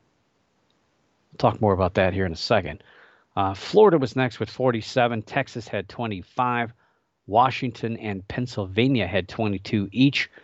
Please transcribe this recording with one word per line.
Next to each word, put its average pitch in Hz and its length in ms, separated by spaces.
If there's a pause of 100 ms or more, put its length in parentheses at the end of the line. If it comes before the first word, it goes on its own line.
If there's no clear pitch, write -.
(1300)
We'll - 60
talk 110 240
more 104 120
about 92 200
that 92 200
here 98 120
in 85 80
a 78 40
second. 85 460 (520)
Uh, 98 180
Florida 185 440
was 131 180
next 127 240
with 107 100
forty-seven. 120 720
Texas - 460
had 101 200
twenty-five. 120 840 (540)
Washington 117 720
and 101 300
Pennsylvania 117 800
had 92 220
twenty-two 101 640
each. 135 380 (140)